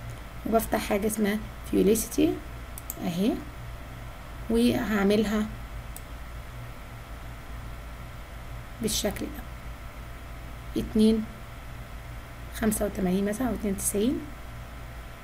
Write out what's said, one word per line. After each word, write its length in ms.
وبفتح 420
حاجة 180
اسمها 320
فيوليسيتي 640
اهي، 280
وهعملها 960
بالشكل 440
ده، 160
اتنين 420
خمسة 300
وتمانين 400
مثلا 240
أو 60
اتنين 220
تسعين 440